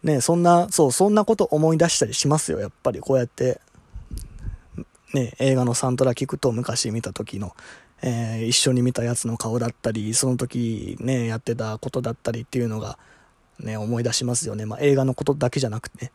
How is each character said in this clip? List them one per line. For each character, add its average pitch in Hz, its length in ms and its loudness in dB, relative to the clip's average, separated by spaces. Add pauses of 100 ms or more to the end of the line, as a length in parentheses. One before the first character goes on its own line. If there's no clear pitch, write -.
ね、 151 200 2
そ 170 140 4
ん 175 80 2
な、 175 260 6
そ 156 180 4
う、 127 40 2
そ 190 180 4
ん 208 60 4
な 214 100 4
こ 226 100 4
と 202 100 2
思 156 280 4
い 160 40 2
出 170 120 4
し - 100 0
た 131 60 4
り 107 80 -6
し - 140 0
ま 151 100 4
す 110 140 -2
よ。 78 80 -2
や 101 80 -4
っ - 40 -10 (120)
ぱ 123 80 2
り - 100 -6
こ 135 140 0
う - 20 4
や 127 60 2
っ 120 40 -4
て、 - 320 -2 (1500)
ね、 123 260 -2
映 135 160 4
画 127 100 2
の 120 80 2
サ 127 160 0
ン 123 60 0
ト 131 100 4
ラ 127 80 2
聞 131 140 -4
く 127 100 -6
と 127 140 2
昔 117 400 -4
見 113 100 -4
た 101 100 -8
時 104 280 -10
の、 95 160 -8 (460)
え 117 400 -4
ー、 113 40 -2
一 117 80 0
緒 - 180 2
に 123 120 2
見 123 100 2
た 117 100 -2
や 120 120 0
つ - 120 -4
の 117 80 -4
顔 113 220 -4
だ 117 100 0
っ 117 40 -4
た - 200 -4
り、 107 220 -4
そ 131 160 2
の 127 80 0
時 117 640 -4
ね、 123 260 -2
や 113 120 -4
っ - 20 -6
て 117 160 -4
た 110 240 -6
こ 123 100 -8
と 135 120 -4
だ 120 100 -10
っ 120 40 -8
た - 160 -4
り 113 100 -6
っ 120 40 -10
て - 140 -4
い - 40 2
う 120 40 0
の 110 120 -4
が、 - 200 -10 (600)
ね、 110 180 -8
思 113 220 -2
い 117 40 0
出 117 100 0
し - 120 -2
ま 123 100 -2
す - 120 -4
よ - 80 -6
ね。 107 100 -6
ま 107 100 -6
あ、 - 40 -14
映 143 160 6
画 135 100 2
の 131 100 0
こ - 80 -6
と 143 100 2
だ 135 160 2
け - 100 -2
じ 131 60 0
ゃ 113 40 -2
な 107 120 -6
く - 80 -14
て - 160 -14
ね。 - 100 -14